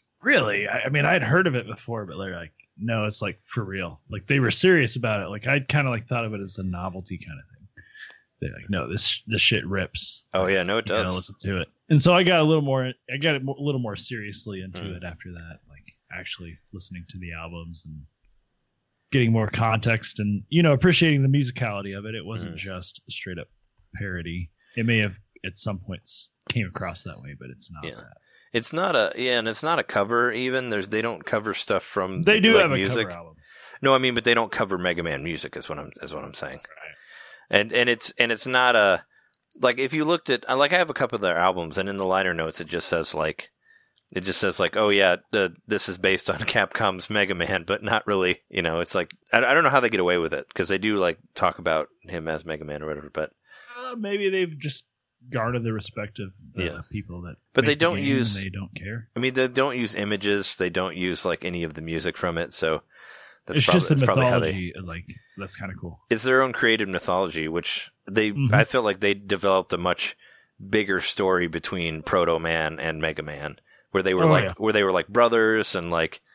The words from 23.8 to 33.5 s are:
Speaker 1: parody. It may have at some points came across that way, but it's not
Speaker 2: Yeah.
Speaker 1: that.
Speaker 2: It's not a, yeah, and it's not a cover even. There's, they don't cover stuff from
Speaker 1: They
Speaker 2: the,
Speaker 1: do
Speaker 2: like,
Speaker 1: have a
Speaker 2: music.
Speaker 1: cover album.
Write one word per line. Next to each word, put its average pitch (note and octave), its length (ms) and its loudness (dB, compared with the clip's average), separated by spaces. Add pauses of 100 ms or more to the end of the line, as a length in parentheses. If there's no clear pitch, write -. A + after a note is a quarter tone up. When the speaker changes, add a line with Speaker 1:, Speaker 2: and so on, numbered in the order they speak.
Speaker 1:
parody. F2 560 -8 (260)
It A2+ 80 0
may A2+ 140 4
have G2+ 200 0 (260)
at - 120 -10
some G2 220 -6
points - 520 -12 (180)
came A2 180 -2
across F2+ 380 -10
that - 180 -16
way, C#2 160 -16
but B1+ 120 -18
it's - 200 -20
not D#2 140 -12
Speaker 2:
Yeah. C#2+ 100 -10
Speaker 1:
that. - 220 -20 (360)
Speaker 2:
It's A#2 200 -2
not F3 240 0
a, G#2+ 200 2
yeah, B2 220 0
and A2 100 0
it's A2 140 -4
not D#3+ 160 0
a B2 60 0
cover A#2+ 480 2
even. B2+ 360 -2
There's, G2+ 200 -2
they G#2+ 140 0
don't A2 220 -6
cover G#2+ 300 -2
stuff - 300 0
from F#2+ 380 -4
Speaker 1:
They G3+ 120 4
Speaker 2:
the, G#3+ 60 4
Speaker 1:
do A3+ 140 8
Speaker 2:
like, F#3+ 80 8
Speaker 1:
have D#3+ 100 2
a - 40 2
Speaker 2:
music. G2 320 0
Speaker 1:
cover E2+ 100 -12
album. E2+ 160 -20 (460)